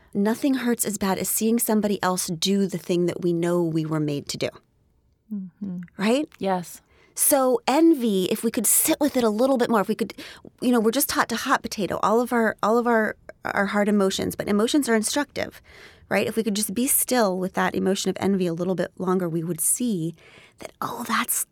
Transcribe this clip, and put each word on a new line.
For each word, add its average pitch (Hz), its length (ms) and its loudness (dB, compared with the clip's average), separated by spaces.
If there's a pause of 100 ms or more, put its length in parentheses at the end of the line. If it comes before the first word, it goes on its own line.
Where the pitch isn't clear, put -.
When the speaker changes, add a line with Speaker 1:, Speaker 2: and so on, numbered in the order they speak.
(140)
Speaker 1:
nothing 226 400 2
hurts 240 300 0
as 208 140 -6
bad 190 200 0
as 185 100 -4
seeing 226 300 0
somebody 208 420 0
else 185 280 -2
do 190 400 0
the 180 100 -6
thing 175 280 0
that - 160 -4
we 175 100 2
know 175 280 0
we 160 240 0
were 156 140 -2
made 147 300 -4
to - 100 -8
do. 127 100 -2 (840)
Speaker 2:
Mm-hmm. 190 480 -10 (180)
Speaker 1:
Right? 240 300 0 (100)
Speaker 2:
Yes. 190 420 -4 (340)
Speaker 1:
So 262 520 2
envy, 254 600 4
if - 180 -2
we 233 60 2
could 208 160 -2
sit - 340 2
with 285 160 0
it 240 80 2
a 214 60 4
little 254 260 2
bit 226 140 2
more, 226 100 4
if 180 80 0
we 220 60 2
could, 202 200 -4 (460)
you 247 100 2
know, 240 100 6
we're 220 100 4
just 269 180 0
taught - 220 0
to 226 60 -4
hot 254 260 0
potato - 400 -4
all 220 180 4
of 247 120 -2
our, 226 300 2
all 214 160 4
of 233 80 0
our, 220 300 2 (280)
our - 220 0
hard 208 220 0
emotions, 196 480 0
but - 120 -8
emotions 220 400 2
are 226 60 4
instructive, - 680 -2 (460)
right? 196 180 0
If - 100 -4
we 226 60 -2
could 208 120 -2
just 208 200 -4
be 240 120 0
still 208 520 2
with 185 160 -4
that 185 200 -2
emotion 190 360 0
of 175 100 -2
envy 190 260 0
a 165 60 -2
little 175 220 -2
bit 170 240 -4
longer, 185 300 0
we 165 140 -2
would 165 180 -4
see 170 540 -2 (440)
that, - 220 -16
oh, - 280 -8
that's, - 440 -2